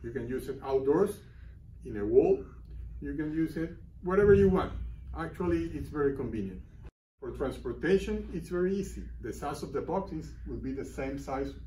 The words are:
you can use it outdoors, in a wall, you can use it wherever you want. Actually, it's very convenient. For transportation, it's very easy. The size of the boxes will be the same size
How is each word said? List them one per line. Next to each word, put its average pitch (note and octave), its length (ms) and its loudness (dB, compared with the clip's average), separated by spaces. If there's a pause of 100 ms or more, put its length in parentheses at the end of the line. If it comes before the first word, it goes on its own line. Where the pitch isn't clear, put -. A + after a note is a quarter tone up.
you A#2 80 -8
can A#2+ 180 -6
use C3 220 -4
it C3 120 -6
outdoors, C#3 540 4 (720)
in A2 100 -8
a G2+ 80 -2
wall, D3+ 400 6 (560)
you C#3+ 140 -6
can D3+ 180 -2
use D#3+ 240 0
it E3 140 -4 (320)
wherever G3 320 8
you G3 160 8
want. - 220 2 (440)
Actually, E3 560 0
it's D3 160 -6
very C#3+ 260 2
convenient. G#2+ 460 -4 (600)
For B2 100 -8
transportation, C3+ 1040 0
it's E3 160 -8
very F3+ 260 2
easy. - 280 -6 (180)
The A2 100 -6
size D3 300 -6
of C#3 100 -8
the C#3 80 0
boxes D#3+ 520 -4 (140)
will A#2+ 120 -6
be C3 140 -6
the C3+ 120 -6
same C#3 340 -6
size C#3 360 -4 (120)